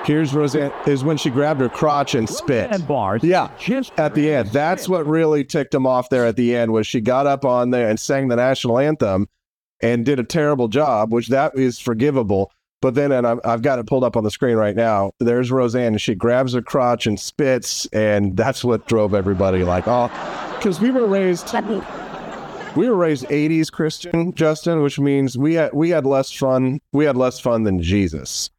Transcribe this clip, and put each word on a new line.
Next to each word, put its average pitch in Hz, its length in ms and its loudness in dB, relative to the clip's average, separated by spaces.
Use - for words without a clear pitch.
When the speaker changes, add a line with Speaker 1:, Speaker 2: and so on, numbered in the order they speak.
Speaker 1:
Here's 151 300 0
Roseanne, 143 400 0
is 139 160 0
when 156 120 2
she 147 140 -2
grabbed 143 320 0
her 123 80 2
crotch 143 460 0
and 110 120 0
spit. - 440 -2
Speaker 2:
Roseanne 180 160 -4
Barr 113 340 0
Speaker 1:
Yeah, 165 280 2
Speaker 2:
just 254 380 -4
Speaker 1:
at 151 180 0
the 151 180 2
end. 117 160 0
That's 160 400 -2
what 175 160 0
really 156 400 2
ticked 139 300 -4
him 131 100 0
off 127 240 0
there 127 160 2
at 113 100 0
the 120 200 2
end, 113 180 0
was 110 140 0
she 127 120 -2
got 127 280 0
up 139 180 0
on 123 240 2
there 123 180 2
and 110 120 0
sang 135 280 -2
the 120 80 0
national 123 440 2
anthem, 107 480 0
and 117 240 0
did 139 140 2
a 117 40 -2
terrible 147 440 0
job, 113 460 2
which 117 160 0
that 139 280 0
is 127 220 0
forgivable. 113 720 0
But 131 140 2
then, 143 160 2
and 123 160 2
I've, 117 180 0
I've 117 160 0
got 131 160 0
it 117 80 -6
pulled 127 180 2
up 120 140 0
on 110 60 0
the 107 80 0
screen 120 260 0
right 104 180 2
now, 104 440 2
there's 120 320 0
Roseanne, 123 420 0
and 104 80 -2
she 113 140 -2
grabs 120 380 2
her 123 100 0
crotch 123 420 0
and 104 140 0
spits, - 720 -2
and 104 420 2
that's 117 280 -2
what 117 240 0
drove 107 260 2
everybody, 95 500 2
like, 90 240 0
oh, 120 200 2
'cause 185 200 -2
we 233 80 2
were 254 160 2
raised, 190 480 0
we 220 140 2
were 226 60 2
raised 156 360 0
eighties 156 380 2
Christian, 165 640 -4
Justin, 156 480 0
which 143 180 0
means 139 380 0
we 147 160 2
had, 156 200 0
we 156 180 0
had 151 160 0
less 135 240 0
fun, 131 480 0
we 147 140 2
had 139 120 2
less 127 220 0
fun 117 240 0
than 95 200 0
Jesus. 85 760 -2